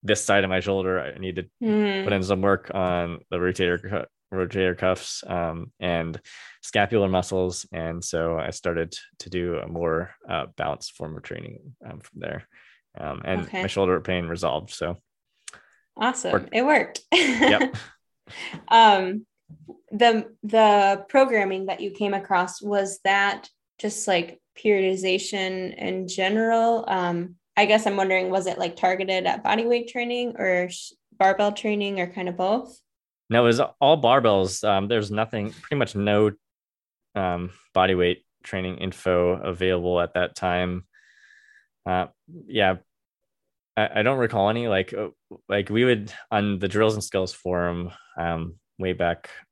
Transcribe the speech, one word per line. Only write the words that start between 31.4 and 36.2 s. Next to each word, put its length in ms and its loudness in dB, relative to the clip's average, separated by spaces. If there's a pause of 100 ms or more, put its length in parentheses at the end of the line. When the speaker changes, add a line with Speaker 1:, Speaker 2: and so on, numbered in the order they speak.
Speaker 2:
training 480 -2
or 60 -2
kind 220 -8
of 80 -8
both? 420 -2 (520)
Speaker 1:
No, 120 6
it 40 6
was 140 4
all 420 4
barbells. 640 4
Um, 220 2
there's 220 0
nothing, 420 -4
pretty 260 -8
much 180 -2
no, 360 4 (840)